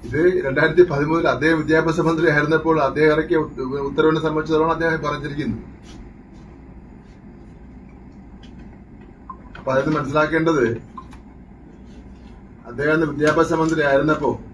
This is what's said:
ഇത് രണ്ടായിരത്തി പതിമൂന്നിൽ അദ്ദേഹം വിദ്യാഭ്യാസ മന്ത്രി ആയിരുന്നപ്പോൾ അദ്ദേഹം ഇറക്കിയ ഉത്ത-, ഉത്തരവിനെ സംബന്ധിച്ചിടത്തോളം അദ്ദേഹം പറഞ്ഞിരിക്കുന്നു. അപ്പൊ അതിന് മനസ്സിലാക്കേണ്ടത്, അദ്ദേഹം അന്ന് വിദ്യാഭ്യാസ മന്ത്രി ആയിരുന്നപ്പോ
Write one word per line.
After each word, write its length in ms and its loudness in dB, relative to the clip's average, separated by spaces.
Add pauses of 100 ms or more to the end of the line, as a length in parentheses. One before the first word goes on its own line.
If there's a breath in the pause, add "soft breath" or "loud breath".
ഇത് 400 2
രണ്ടായിരത്തി 440 4
പതിമൂന്നിൽ 380 0
അദ്ദേഹം 300 2
വിദ്യാഭ്യാസ 420 2
മന്ത്രി 300 2
ആയിരുന്നപ്പോൾ 500 2
അദ്ദേഹം 320 4
ഇറക്കിയ 240 0
ഉത്ത-, 240 -2
ഉത്തരവിനെ 600 0
സംബന്ധിച്ചിടത്തോളം 500 0
അദ്ദേഹം 360 0
പറഞ്ഞിരിക്കുന്നു. 520 -6 (4000)
അപ്പൊ 140 -4
അതിന് 240 0
മനസ്സിലാക്കേണ്ടത്, 880 0 (1800)
അദ്ദേഹം 260 0
അന്ന് 140 2
വിദ്യാഭ്യാസ 460 2
മന്ത്രി 300 2
ആയിരുന്നപ്പോ 580 2 (140)